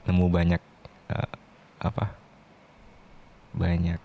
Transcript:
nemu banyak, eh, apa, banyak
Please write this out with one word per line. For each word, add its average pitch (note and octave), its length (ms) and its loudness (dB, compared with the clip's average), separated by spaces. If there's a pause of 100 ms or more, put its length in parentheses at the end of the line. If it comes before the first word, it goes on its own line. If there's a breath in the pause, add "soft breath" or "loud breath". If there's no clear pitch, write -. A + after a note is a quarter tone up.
nemu F2+ 220 4
banyak, F2 340 2 (480)
eh, - 200 -6 (500)
apa, - 360 -4 (1400)
banyak E2+ 540 0